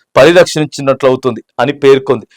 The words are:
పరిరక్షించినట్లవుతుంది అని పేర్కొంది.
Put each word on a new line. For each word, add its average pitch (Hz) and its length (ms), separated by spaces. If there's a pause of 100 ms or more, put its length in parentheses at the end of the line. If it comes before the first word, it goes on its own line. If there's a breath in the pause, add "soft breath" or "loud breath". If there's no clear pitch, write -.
(160)
పరిరక్షించినట్లవుతుంది 135 1300 (160)
అని 135 140
పేర్కొంది. 135 640